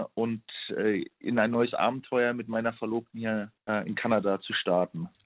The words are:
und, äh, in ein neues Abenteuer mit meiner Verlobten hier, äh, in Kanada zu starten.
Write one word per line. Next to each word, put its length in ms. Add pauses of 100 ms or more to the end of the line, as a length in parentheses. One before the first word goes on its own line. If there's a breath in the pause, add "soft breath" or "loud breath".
(120)
und, 300 (340)
äh, 280 (140)
in 200
ein 120
neues 220
Abenteuer 600
mit 120
meiner 280
Verlobten 460
hier, 320 (140)
äh, 220
in 60
Kanada 480
zu 100
starten. 560 (180)